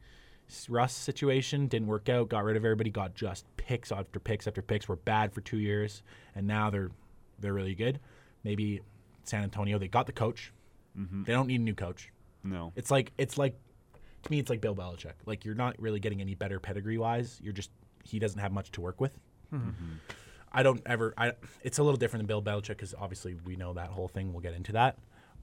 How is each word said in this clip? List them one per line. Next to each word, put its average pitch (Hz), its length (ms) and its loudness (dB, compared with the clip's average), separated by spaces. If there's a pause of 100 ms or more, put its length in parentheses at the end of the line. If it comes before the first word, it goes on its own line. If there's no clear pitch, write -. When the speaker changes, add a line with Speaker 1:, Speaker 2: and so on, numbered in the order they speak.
(500)
Speaker 1:
S-, - 200 -14
Russ 120 240 4
situation. 139 760 2
Didn't 113 200 2
work 107 220 0
out. 120 200 4
Got 107 140 2
rid 110 140 4
of 110 80 2
everybody. 110 240 4
Got 98 260 -4
just 92 300 -4 (120)
picks - 340 -2
after 98 280 -4
picks - 280 -2
after 104 140 -2
picks. 104 260 0
Were 92 100 2
bad 107 360 2
for 107 80 -6
two - 180 -4
years, 104 440 0 (320)
and 98 120 -2
now 107 220 4
they're, 98 220 0 (480)
they're 101 140 -2
really 98 220 -2
good. 123 240 0 (440)
Maybe 104 380 0 (420)
San 104 200 -2
Antonio, 101 340 0
they 98 100 0
got 123 200 4
the - 60 -8
coach. - 380 -2 (460)
Speaker 2:
Mm-hmm. 98 260 -4
Speaker 1:
They 113 100 0
don't 127 140 4
need 127 140 2
a - 20 2
new 110 120 2
coach. - 360 -8 (320)
Speaker 2:
No. 87 320 -4
Speaker 1:
It's - 160 -2
like, 135 260 2
it's - 200 -2
like, 139 180 2 (680)
to - 80 -4
me, 151 80 4
it's 127 100 -2
like 113 120 2
Bill 107 140 0
Belichick. 90 380 -8 (120)
Like, 107 200 -6
you're 107 100 -4
not 123 260 0
really 107 180 0
getting 101 220 -2
any 95 140 -2
better 98 240 -4
pedigree-wise. 113 840 -2
You're 104 120 -6
just, 101 180 -8 (320)
he - 160 -4
doesn't 104 200 0
have 101 120 -2
much 98 200 -4
to - 100 -8
work 90 180 -6
with. 135 180 0 (360)
Speaker 3:
Mm-hmm. 123 160 -2
Speaker 2:
Mm-hmm. 82 220 -8 (640)
Speaker 1:
I 131 100 6
don't 127 220 6
ever, 113 320 0
I, 120 140 4 (300)
it's 127 160 -2
a 147 60 6
little 143 140 6
different 117 260 0
than 104 40 -2
Bill 107 140 0
Belichick 104 360 -2
'cause 92 200 -10
obviously 92 380 -8
we 90 200 -8
know 90 200 -6
that 90 160 -6
whole 92 180 -4
thing. 95 240 -2
We'll 87 80 -6
get 87 120 -4
into 90 200 -6
that. 120 240 6 (460)